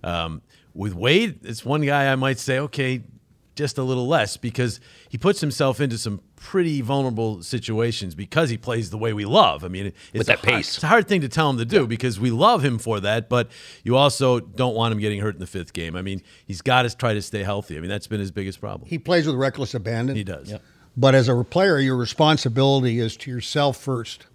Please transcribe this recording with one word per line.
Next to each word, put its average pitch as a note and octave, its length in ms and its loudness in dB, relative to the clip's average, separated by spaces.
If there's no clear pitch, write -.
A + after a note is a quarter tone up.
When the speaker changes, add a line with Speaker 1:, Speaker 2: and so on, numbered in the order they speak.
Speaker 1:
Um, E2 400 -6
with G2 200 -6
Wade, D#3 500 0
it's A2 200 -12
one D3 180 0
guy C#3 280 2
I C3+ 60 2
might C3 220 0
say, C3 220 -2
"Okay, C3 420 -4
just C#3+ 220 -4
a C3 40 -2
little B2+ 240 0
less," A2+ 300 0
because A#2+ 440 -4
he A#2 100 -8
puts G3 220 2
himself C#3 400 0
into B2 180 -2
some G2+ 220 -6
pretty E3 440 -2
vulnerable A2+ 640 -2
situations A2 720 -4
because B2 360 -2
he A2+ 60 -4
plays A2+ 340 -6
the G#2+ 80 -8
way A2 140 -2
we G#2 120 -4
love. G2+ 400 4
I F2+ 40 -8
mean, F#2+ 180 -6
it's F#2 100 -8
Speaker 2:
With A2 100 -2
Speaker 1:
a A2 100 2
Speaker 2:
that G#2+ 60 2
Speaker 1:
hard, A#2+ 180 4
Speaker 2:
pace. - 200 -4
Speaker 1:
it's - 80 -6
a - 40 0
hard A3+ 200 4
thing G3 140 2
to C3+ 60 -4
tell D3+ 220 2
him B2+ 80 0
to A2+ 60 -2
do C#3 220 2
because A#2 340 -4
we B2 100 2
love D#3+ 340 4
him B2 140 0
for A2 220 -2
that, A2 280 0
but A#2+ 220 2
you A#2+ 120 2
also C3+ 440 4
don't A#2+ 360 -4
want A#2 160 0
him G#2 80 -2
getting G#2 200 -2
hurt G#2 140 -2
in E2+ 60 -14
the F2+ 80 -8
fifth F2+ 240 -10
game. E2 240 -8
I F2+ 60 -6
mean, G2 200 -8
he's F#2 160 -10
gotta B2+ 320 4
try A2+ 200 0
to G#2 80 -2
stay G2+ 200 -6
healthy. G2+ 340 -4
I D#2 40 -10
mean, F2+ 100 -6
that's G2+ 160 -6
been G#2+ 140 -4
his G2 100 -6
biggest F#2+ 300 -8
problem. G#2 280 -12
Speaker 3:
He E3 100 -6
plays E3 280 2
with D3+ 100 0
reckless C3 380 -2
abandon. A#2 420 -4
Speaker 1:
He G#2 80 -4
does. F2 260 -10
Speaker 4:
Yep. G#2 120 -12
Speaker 3:
But C3+ 180 6
as B2+ 140 6
a B2 160 2
player, F3+ 340 4
your C3 180 2
responsibility C3 1000 4
is A2+ 200 -2
to - 120 -12
yourself C#3 460 -2
first. - 580 -8